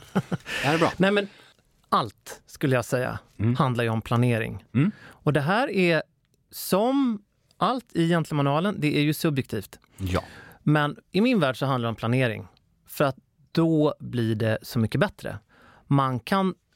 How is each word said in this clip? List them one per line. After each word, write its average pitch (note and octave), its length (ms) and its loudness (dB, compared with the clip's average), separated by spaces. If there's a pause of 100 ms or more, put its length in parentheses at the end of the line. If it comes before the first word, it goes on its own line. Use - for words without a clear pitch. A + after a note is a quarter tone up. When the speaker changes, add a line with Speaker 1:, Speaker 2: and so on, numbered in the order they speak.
Speaker 1:
<laughs> - 60 -20
Speaker 2:
Det - 540 -4
här D3 60 2
är E3 60 0
bra. D#3 180 2
Speaker 1:
Nej, G3 140 2
men G3+ 160 0 (640)
allt, - 560 -2
skulle C3 300 0
jag A#2+ 100 0
säga, B2 340 -4 (200)
Speaker 2:
Mm. A#2 160 2
Speaker 1:
handlar B2 280 0
ju A#2 60 0
om A2 120 -2
planering. A#2 640 0 (100)
Speaker 2:
Mm. E3 180 2 (120)
Speaker 1:
Och - 300 -4
det D3 80 2
här G#3+ 300 0
är, E3+ 320 2 (480)
som A#3+ 720 0 (360)
allt A#3+ 280 -2 (100)
i E3 140 2
gentlemanualen, D#3+ 720 0
det D3 180 0
är D3 40 2
ju D3 120 0
subjektivt. C3 640 -4 (180)
Speaker 2:
Ja. F#2 240 -2 (420)
Speaker 1:
Men D3 340 0 (140)
i F#3 100 2
min A#3+ 180 2
värld C3+ 180 0
så C#3 80 -4
handlar B2 220 0
det - 20 0
om A2 60 -4
planering. A2+ 520 -2 (400)
För - 180 0
att C3+ 100 -2 (360)
då D#3+ 480 2
blir A#2 360 -2
det A2 260 0
så - 180 -4
mycket A2+ 200 0
bättre. G2+ 380 -4 (500)
Man C3 320 2
kan, F#3+ 360 0 (200)